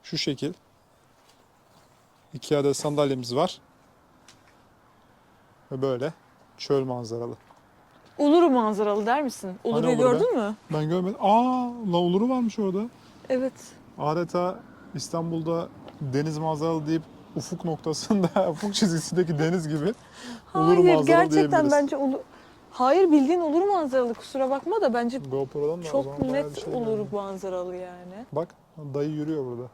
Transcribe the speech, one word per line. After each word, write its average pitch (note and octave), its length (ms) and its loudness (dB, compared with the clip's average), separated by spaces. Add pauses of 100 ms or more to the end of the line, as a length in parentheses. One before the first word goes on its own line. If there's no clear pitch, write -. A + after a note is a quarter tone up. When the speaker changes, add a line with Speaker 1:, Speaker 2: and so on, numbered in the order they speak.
Speaker 1:
Şu - 160 -8
şekil. D3 340 -4 (1800)
İki D3 220 -2
adet C#3+ 200 2
sandalyemiz C3+ 600 -2
var. F3 220 -2 (2250)
Ve C3 100 -6
böyle C3+ 300 -2 (460)
çöl C#3 260 0
manzaralı. A#2+ 500 -8 (840)
Speaker 2:
Uluru D#4 320 6
manzaralı G#3+ 560 0
der C4 160 0
misin? A3 280 -8 (120)
Speaker 1:
Hani A#3 120 -2
Speaker 2:
Uluru'yu - 220 2
Speaker 1:
Uluru B3+ 120 4
be? B3 100 4
Speaker 2:
gördün A4+ 180 2
mü? G#3+ 200 -2 (160)
Speaker 1:
Ben D3+ 160 -2
görmedim. F3+ 320 -2
Aa, B3 480 2 (240)
la E3+ 60 2
Uluru F3+ 300 2
varmış B3 300 -2
orada. G3 200 -2 (500)
Speaker 2:
Evet. C4 240 -2 (460)
Speaker 1:
Adeta F3 640 -2 (340)
İstanbul'da E3 760 -4 (320)
deniz D3+ 380 -2
manzaralı D#3+ 480 -2
deyip D#3+ 160 -2 (340)
ufuk - 280 -8
noktasında, E3 720 0
<laughs> F#3+ 140 2
ufuk G3 240 -6
çizgisindeki E3 640 0
deniz D#3+ 300 0
gibi D3+ 160 -4
Uluru G#3 100 -2 (580)
Speaker 2:
Hayır, F4+ 260 6
Speaker 1:
manzaralı E4+ 280 8
Speaker 2:
gerçekten E4 240 6 (200)
Speaker 1:
diyebiliriz. D4 220 4
Speaker 2:
bence D4 240 2
Ulu-, C4+ 260 -2 (480)
hayır, D#4+ 400 4
bildiğin D4+ 300 6
Uluru E4 260 2
manzaralı, C4 480 0
kusura C4 360 -4
bakma D#4+ 300 -2
da C4+ 140 2
bence A#3+ 240 -2
Speaker 1:
GoPro'dan C#3+ 640 -4
da E3 60 -8
o - 40 -8
Speaker 2:
çok C#4 120 0
Speaker 1:
zaman C#4+ 160 -8 (120)
bayağı C#4+ 140 0
bir D4 40 -8
Speaker 2:
net - 140 -10
Speaker 1:
şey - 100 -6
Speaker 2:
Uluru A#3 220 -4
Speaker 1:
yani. G#3 160 -4
Speaker 2:
manzaralı F#3 640 -6
yani. F3+ 560 -14
Speaker 1:
Bak, D#3+ 220 -6 (400)
dayı D3 160 -2
yürüyor D3+ 360 -4
burada. B2 280 -10